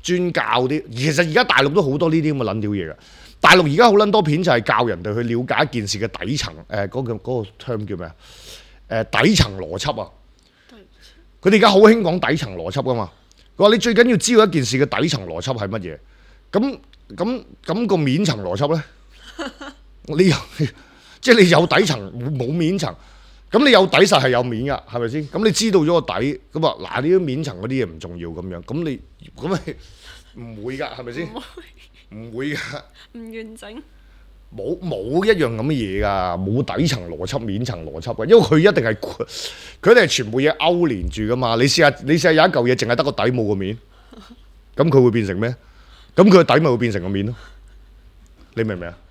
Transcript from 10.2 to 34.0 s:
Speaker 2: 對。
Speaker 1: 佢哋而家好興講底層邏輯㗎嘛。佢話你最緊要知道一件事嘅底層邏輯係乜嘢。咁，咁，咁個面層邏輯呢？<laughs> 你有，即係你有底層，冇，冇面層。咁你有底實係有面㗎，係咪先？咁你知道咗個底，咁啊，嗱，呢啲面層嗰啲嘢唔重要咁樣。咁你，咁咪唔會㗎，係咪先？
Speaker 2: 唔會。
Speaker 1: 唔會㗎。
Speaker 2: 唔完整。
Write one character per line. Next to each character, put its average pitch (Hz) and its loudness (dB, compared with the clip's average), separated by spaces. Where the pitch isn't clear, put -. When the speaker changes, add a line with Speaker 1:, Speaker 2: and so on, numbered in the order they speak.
Speaker 2:
對。 233 -20
Speaker 1:
佢 196 4
哋 220 6
而 - 6
家 - 6
好 190 6
興 220 8
講 175 -2
底 131 0
層 107 -8
邏 85 -8
輯 139 -4
㗎 127 -2
嘛。 98 -6
佢 180 2
話 208 6
你 233 2
最 226 0
緊 233 4
要 220 2
知 233 0
道 214 8
一 190 -4
件 151 0
事 120 -2
嘅 104 -4
底 160 0
層 120 -4
邏 82 -8
輯 127 -6
係 101 -4
乜 107 -6
嘢。 82 -12
咁， 240 -2
咁， 226 -6
咁 208 -4
個 190 2
面 151 0
層 117 -4
邏 90 -4
輯 143 -2
呢？ 151 -4
<laughs> 294 -10
你 170 4
有， 147 4
即 254 4
係 226 8
你 180 6
有 170 4
底 180 2
層， 110 -6
冇， 135 -6
冇 123 -4
面 170 0
層。 113 -4
咁 233 4
你 277 6
有 190 6
底 - 0
實 185 6
係 135 2
有 123 2
面 120 -4
㗎， 139 -4
係 120 -6
咪 117 -2
先？ 143 -6
咁 202 -4
你 214 6
知 220 0
道 190 6
咗 160 2
個 92 -6
底， 139 -4
咁 160 -2
啊， - -4
嗱， - -2
呢 147 -2
啲 185 4
面 147 -4
層 92 -10
嗰 110 -8
啲 131 -2
嘢 85 -12
唔 80 -16
重 87 -14
要 85 -10
咁 82 -10
樣。 87 -10
咁 156 -8
你， 139 -8
咁 135 -10
咪 - -12
唔 110 -16
會 131 -10
㗎， 143 -10
係 131 -16
咪 120 -12
先？ 165 -10
Speaker 2:
唔 - -14
會。 - -16
Speaker 1:
唔 113 -14
會 143 -6
㗎。 135 -10
Speaker 2:
唔 233 -18
完 220 -16
整。 226 -20